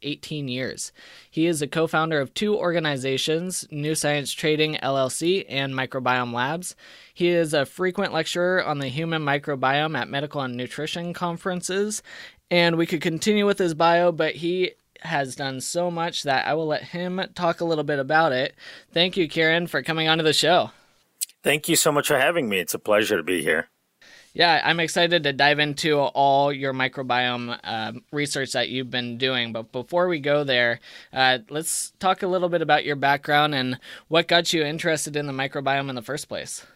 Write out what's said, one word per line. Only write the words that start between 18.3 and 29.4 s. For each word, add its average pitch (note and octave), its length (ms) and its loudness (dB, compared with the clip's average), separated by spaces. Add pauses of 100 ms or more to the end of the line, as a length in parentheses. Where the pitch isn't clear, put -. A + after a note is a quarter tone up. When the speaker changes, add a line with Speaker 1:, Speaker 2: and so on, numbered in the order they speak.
Speaker 1:
it. B2+ 240 -2 (360)
Thank F3 240 0
you, E3+ 120 2
Kiran, E3 400 2
for D3 120 -2
coming D#3+ 280 -2
onto D#3+ 160 2
the D#3 80 6
show. D3+ 400 4 (720)
Speaker 2:
Thank D3 260 0
you E3 80 4
so D3+ 160 4
much C#3+ 160 2
for D3 100 4
having D3 300 2
me. G2 100 0
It's F2 140 -4
a A2 60 -6
pleasure G#2 400 4
to D#2+ 40 -2
be E2+ 200 0
here. E2 260 0 (640)
Speaker 1:
Yeah, E3 320 2
I'm E3 160 2
excited E3+ 440 2
to C#3+ 100 2
dive C#3+ 240 4
into D3 400 2
all C#3 520 4
your C3+ 220 -4
microbiome, B2 920 -2
uh, A2 300 -6 (180)
research C#3+ 420 -4
that - 180 0
you've B2+ 200 -6
been A#2+ 280 -6
doing. B2 340 0